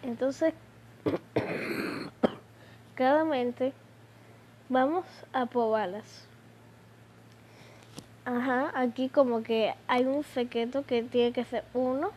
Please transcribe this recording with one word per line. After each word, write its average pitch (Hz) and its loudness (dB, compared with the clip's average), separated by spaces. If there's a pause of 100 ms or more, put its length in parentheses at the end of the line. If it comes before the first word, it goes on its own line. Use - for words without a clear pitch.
Entonces, 269 0 (520)
<clears throat> - -4
claramente 262 2 (960)
vamos 277 2 (260)
a 254 0
probarlas. 220 -2 (2000)
Ajá, 254 0
aquí 254 0
como 247 2
que 226 0 (140)
hay 254 4
un 277 0
secreto 240 -4
que 240 0
tiene 240 2
que 240 -4
ser 220 -6 (100)
uno 262 0